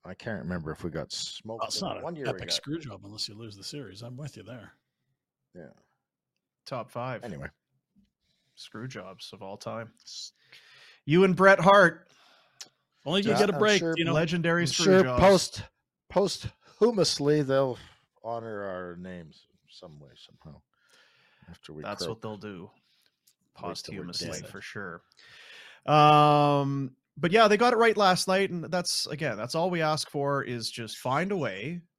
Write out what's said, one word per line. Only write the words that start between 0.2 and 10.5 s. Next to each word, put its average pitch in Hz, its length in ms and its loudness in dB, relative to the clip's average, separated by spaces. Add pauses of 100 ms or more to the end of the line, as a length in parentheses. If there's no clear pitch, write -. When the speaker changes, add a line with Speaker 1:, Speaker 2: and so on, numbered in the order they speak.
Speaker 1:
remember 80 300 -6
if - 120 -10
we 87 60 -4
got 76 220 -8
smoked - 500 -12
Speaker 2:
Well, 110 60 -6
it's - 160 -6
Speaker 1:
or 180 60 -6
Speaker 2:
not - 80 -8
an - 60 -14
Speaker 1:
one 170 120 -10
year 143 100 -10
we 131 60 -4
Speaker 2:
epic - 160 -8
Speaker 1:
got - 60 -4
Speaker 2:
screw 156 260 -6
job 107 240 -14
unless 101 260 -12
you 104 60 -16
lose 107 200 -16
the 98 80 -20
series. 107 380 -14
I'm 123 160 -14
with 143 200 -14
you - 60 -18
there. 117 280 -18 (840)
Speaker 1:
Yeah. 82 140 -18 (1000)
Speaker 3:
Top 120 240 -10
five 120 340 -8
Speaker 1:
Anyway. 73 240 -12 (1080)
Speaker 3:
screw - 320 -14
jobs 95 460 -14
of 98 100 -18
all 98 140 -14
time. 113 340 -12 (100)
Speaker 1:
S- - 300 -16 (760)